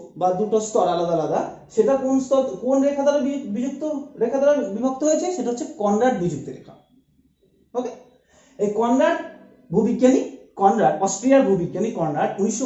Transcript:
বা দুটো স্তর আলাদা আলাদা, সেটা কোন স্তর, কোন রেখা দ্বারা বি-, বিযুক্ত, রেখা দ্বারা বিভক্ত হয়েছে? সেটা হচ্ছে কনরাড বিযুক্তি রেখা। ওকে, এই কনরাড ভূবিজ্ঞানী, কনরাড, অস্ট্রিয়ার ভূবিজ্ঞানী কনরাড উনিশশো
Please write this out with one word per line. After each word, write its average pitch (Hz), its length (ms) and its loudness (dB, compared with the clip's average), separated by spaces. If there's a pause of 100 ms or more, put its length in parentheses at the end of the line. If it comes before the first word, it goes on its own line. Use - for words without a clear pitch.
(180)
বা 185 160 0
দুটো 214 260 0
স্তর 202 280 0
আলাদা 170 260 0
আলাদা, 156 280 -2 (280)
সেটা 220 260 2
কোন 262 240 0
স্তর, 269 220 2 (200)
কোন 262 220 0
রেখা 285 180 0
দ্বারা 285 180 2
বি-, 277 260 -4 (100)
বিযুক্ত, 269 280 -6 (360)
রেখা 240 180 0
দ্বারা 285 160 4 (160)
বিভক্ত 247 340 -4
হয়েছে? 311 300 0
সেটা 240 160 -4
হচ্ছে 240 160 -6
কনরাড 214 540 0
বিযুক্তি 156 320 -4
রেখা। - 220 -20 (1000)
ওকে, 240 180 -6 (680)
এই 202 100 0
কনরাড 262 480 2 (540)
ভূবিজ্ঞানী, 247 500 4 (340)
কনরাড, 196 460 4
অস্ট্রিয়ার 254 400 4
ভূবিজ্ঞানী 190 500 0
কনরাড 170 500 -2
উনিশশো 240 240 -2